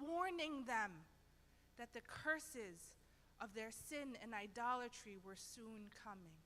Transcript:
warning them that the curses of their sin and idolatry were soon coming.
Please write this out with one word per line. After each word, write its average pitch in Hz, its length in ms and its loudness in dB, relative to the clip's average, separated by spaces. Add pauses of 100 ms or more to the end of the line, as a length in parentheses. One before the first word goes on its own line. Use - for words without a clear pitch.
warning 320 640 4
them 208 400 2 (720)
that 240 160 -6
the 233 80 -4
curses 240 1000 0 (400)
of 208 140 -4
their 220 160 -2
sin 277 460 -2
and 220 180 -6
idolatry 233 840 2
were 190 180 -10
soon 220 540 -8
coming. 180 560 -10